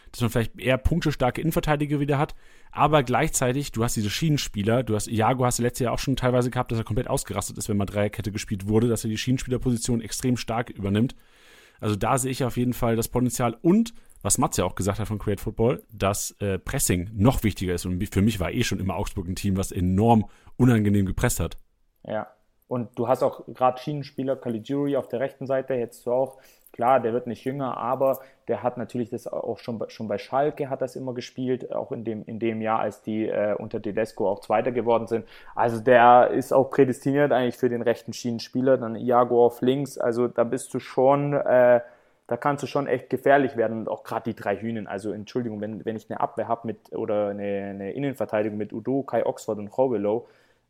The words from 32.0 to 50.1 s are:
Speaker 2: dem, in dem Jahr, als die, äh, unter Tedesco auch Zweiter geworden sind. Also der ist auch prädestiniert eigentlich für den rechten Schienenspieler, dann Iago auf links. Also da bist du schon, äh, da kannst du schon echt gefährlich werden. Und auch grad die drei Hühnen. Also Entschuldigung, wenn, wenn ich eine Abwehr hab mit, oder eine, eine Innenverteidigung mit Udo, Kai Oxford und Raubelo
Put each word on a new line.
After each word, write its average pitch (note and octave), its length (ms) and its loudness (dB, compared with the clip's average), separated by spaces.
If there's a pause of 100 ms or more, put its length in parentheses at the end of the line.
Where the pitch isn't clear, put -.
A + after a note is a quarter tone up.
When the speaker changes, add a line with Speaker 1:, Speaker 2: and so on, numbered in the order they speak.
Speaker 2:
dem, G#2+ 220 -6
in A2 120 -10
dem A2 240 -2
Jahr, A2 160 0
als G#2 240 -4
die, A2 240 -2
äh, G2+ 320 0
unter G#2+ 240 -8
Tedesco G#2+ 460 -2
auch G2+ 120 -2
Zweiter A#2 300 0
geworden A2+ 380 0
sind. A2 160 -2 (300)
Also A2+ 260 0
der A#2+ 500 10
ist - 220 -2
auch C3 180 4
prädestiniert C#3 640 4
eigentlich B2+ 240 2
für B2+ 120 0
den A#2 140 -2
rechten A#2 300 0
Schienenspieler, B2 640 0
dann A2+ 200 -4
Iago A#2+ 480 4
auf A#2 180 2
links. C3+ 360 0
Also A#2+ 300 0
da A#2 160 0
bist B2 280 -6
du B2+ 60 -4
schon, C#3+ 540 2
äh, B2 480 6 (480)
da A#2+ 80 -2
kannst C#3+ 260 -2
du C3 60 -8
schon C#3 180 -2
echt B2 240 -4
gefährlich C3+ 460 4
werden. A2+ 240 0
Und G2 80 -8
auch - 160 -6
grad A2+ 220 -6
die A2 80 -8
drei G2+ 220 -4
Hühnen. A2 300 -6
Also G2+ 240 -8
Entschuldigung, G#2+ 500 -6
wenn, G#2+ 240 -8
wenn A2 120 -4
ich G#2+ 120 -12
eine A2 120 -8
Abwehr - 260 -4
hab A2+ 180 -4
mit, - 280 -10
oder G#2 380 -2
eine, G2+ 400 -6
eine G2 220 -8
Innenverteidigung A2 640 -4
mit G#2 160 -6
Udo, B2+ 300 -4
Kai A#2 240 -2
Oxford A2 320 -4
und G2+ 180 -12
Raubelo A#2 520 0 (420)